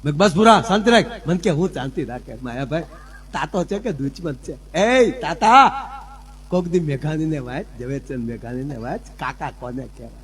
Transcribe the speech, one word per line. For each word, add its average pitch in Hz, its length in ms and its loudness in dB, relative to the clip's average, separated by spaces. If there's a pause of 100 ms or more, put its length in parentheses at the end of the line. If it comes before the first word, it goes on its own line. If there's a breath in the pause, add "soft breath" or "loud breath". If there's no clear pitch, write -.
મેં 147 80 0
કીધું, 180 140 4
"બસ 156 80 2
ભૂરા, 214 320 6
શાંતિ 208 240 4
રાખ." 175 360 2
મને 180 100 2
કે, 185 120 0
"હું 165 240 0
શાંતિ 135 300 -6
રાખે 120 400 -10
માયાભાઈ, 131 380 -6 (520)
તાતો 160 300 -2
છે 202 160 -4
કે 214 120 -4
દુશ્મન 139 420 -6
છે?" - 400 -14
"એ 226 380 4
તાતા, 247 800 4 (600)
કોક 180 160 0
દી 175 140 0
મેઘાણીને 156 600 -4
વાત, 127 260 -8 (140)
ઝવેરચંદ 131 460 -8
મેઘાણીને 123 520 -8
વાત, 139 420 -10
કાકા 135 400 -8
કોને 123 280 -10 (100)
કહેવાય? 117 140 -16 (120)